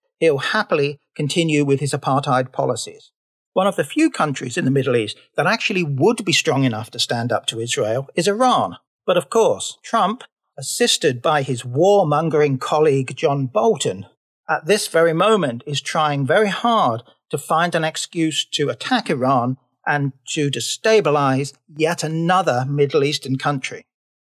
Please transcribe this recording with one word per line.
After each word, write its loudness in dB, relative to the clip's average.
he'll 2
happily -2
continue 0
with 2
his -4
apartheid 0
policies. -6
One 0
of -2
the 0
few 2
countries -4
in -2
the 2
Middle 2
East -2
that 0
actually 0
would 0
be 0
strong 2
enough -2
to -10
stand -2
up -2
to -6
Israel -2
is 0
Iran. 2
But 2
of -2
course, 0
Trump, -2
assisted -2
by 0
his -6
warmongering 2
colleague 0
John 0
Bolton, 0
at -2
this 0
very 2
moment 2
is -6
trying 0
very 4
hard 0
to -6
find 0
an 0
excuse -2
to -4
attack -2
Iran 0
and -2
to -2
destabilize 2
yet -2
another 0
Middle 2
Eastern -2
country. -4